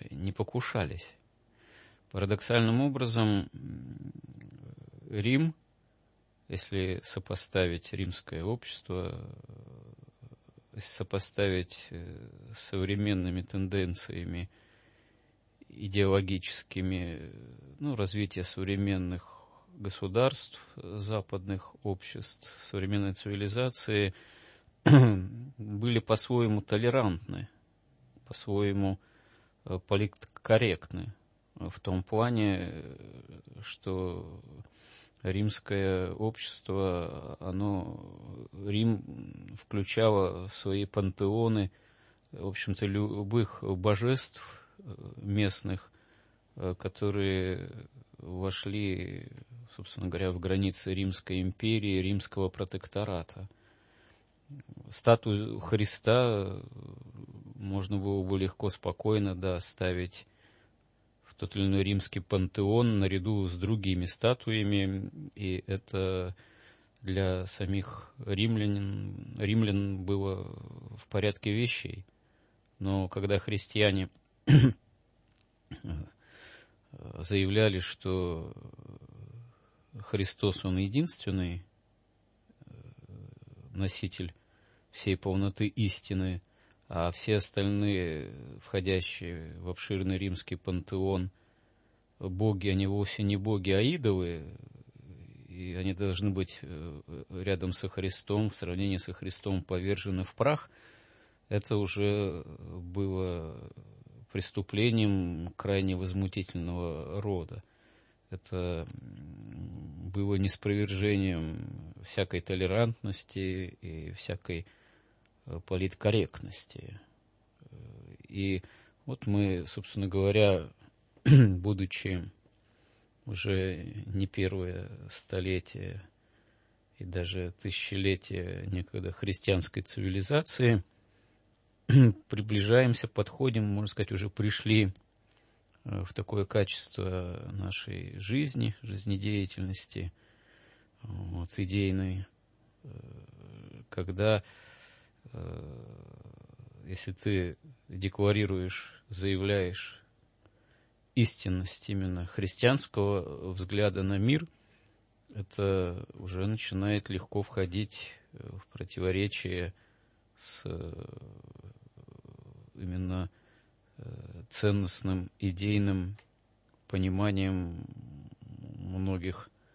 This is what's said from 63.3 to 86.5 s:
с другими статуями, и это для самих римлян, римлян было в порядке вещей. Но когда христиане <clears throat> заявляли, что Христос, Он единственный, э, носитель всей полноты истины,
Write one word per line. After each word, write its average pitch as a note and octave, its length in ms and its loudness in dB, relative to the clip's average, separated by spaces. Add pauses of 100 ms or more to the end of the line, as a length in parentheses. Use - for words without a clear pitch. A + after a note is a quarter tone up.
с F2 100 -4
другими F#2+ 480 0
статуями, G2+ 1040 2 (260)
и F#2 300 -4
это F#2+ 720 -2 (640)
для F#2 460 0
самих - 680 -4 (100)
римлян, G2+ 1120 0
римлян G2+ 640 2
было G2 500 -2 (420)
в - 140 -18
порядке G#2 420 0
вещей. A2+ 540 -2 (720)
Но F#2+ 300 0
когда G2+ 320 2
христиане G2 720 2 (360)
<clears throat> - 60 8 (2750)
заявляли, G2 640 4
что F2 720 -2 (1500)
Христос, G2 640 0
Он F#2 120 0
единственный, F#2+ 880 -2 (1000)
э, - 60 -20 (1000)
носитель F#2 600 -2 (580)
всей F#2+ 260 0
полноты G2 480 0
истины, F#2+ 800 -2 (520)